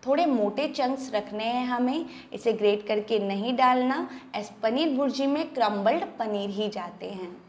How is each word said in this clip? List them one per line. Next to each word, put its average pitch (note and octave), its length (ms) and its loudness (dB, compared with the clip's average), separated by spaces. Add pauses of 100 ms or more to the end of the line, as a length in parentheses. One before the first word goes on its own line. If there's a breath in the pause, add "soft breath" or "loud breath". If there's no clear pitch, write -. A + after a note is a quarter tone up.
थोड़े D4 200 4
मोटे A#3+ 420 2
chunks C4+ 460 -2
रखने G#3 300 -4
हैं B3 220 -2
हमें, B3 380 0 (280 loud breath)
इसे A3 200 0
grate G#3 360 2
करके G#3+ 300 0
नहीं G3+ 380 0
डालना, B3+ 520 4 (280 loud breath)
as G#3 140 -8 (120)
पनीर A#3 340 2
भुर्जी C4 300 2
में D4+ 280 0
crumbled A3 500 2 (140)
पनीर G#3 320 -2
ही G#3 180 -2
जाते F#3 420 -8
हैं। F#3 260 -10 (120)